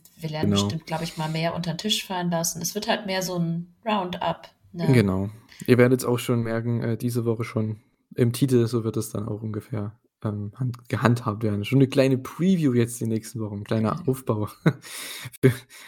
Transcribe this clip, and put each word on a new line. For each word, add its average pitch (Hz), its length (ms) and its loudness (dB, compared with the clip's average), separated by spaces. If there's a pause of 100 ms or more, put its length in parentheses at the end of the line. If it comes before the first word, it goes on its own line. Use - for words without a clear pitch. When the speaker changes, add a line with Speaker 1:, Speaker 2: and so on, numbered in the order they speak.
(160)
Speaker 1:
Wir 160 140 -8
lernen 156 200 0
Speaker 2:
Genau. - 140 4
Speaker 1:
bestimmt, - 220 -4
glaub 160 160 -4
ich, 170 140 -10
mal 156 140 -4
mehr 160 240 -2
unter 170 200 -4
den 175 40 -8
Tisch - 260 -2
fallen 180 260 -2
lassen. 165 300 -2
Es 160 140 -6
wird 214 140 -4
halt - 180 -2
mehr 190 160 -2
so 180 160 -4
ein 170 360 -2 (120)
Roundup, 180 600 -2 (240)
ne? 165 200 2
Speaker 2:
Genau. 98 380 4 (360)
Ihr 120 120 6
werdet 123 220 6
es - 60 -4
auch 120 120 0
schon 120 240 0
merken, 113 400 -2
äh, 117 160 0
diese 120 260 -2
Woche 117 200 0
schon 110 360 -4 (340)
im 120 180 4
Titel, 123 340 4
so 113 180 -2
wird 110 120 -2
es 110 140 -4
dann 104 160 -6
auch 110 160 -6
ungefähr, 104 560 -8 (260)
ähm, 104 300 -4
hand-, 120 340 -6
gehandhabt 117 540 0
werden. 104 220 -2
Schon 131 140 2
eine 135 100 6
kleine 135 300 4
Preview 160 540 2
jetzt 120 280 0
die 120 60 -2
nächsten 113 340 -4
Wochen, 104 160 -6
ein 104 80 -8
kleiner 110 360 0
Speaker 1:
Mhm. - 80 -2
Speaker 2:
Aufbau, 110 380 -2 (180)
<laughs> - 200 0 (580)
für 127 100 8 (360)